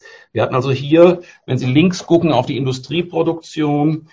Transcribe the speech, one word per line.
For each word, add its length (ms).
Wir 100
hatten 120
also 160
hier, 520
wenn 100
Sie 80
links 400
gucken 280
auf 120
die 140
Industrieproduktion, 1500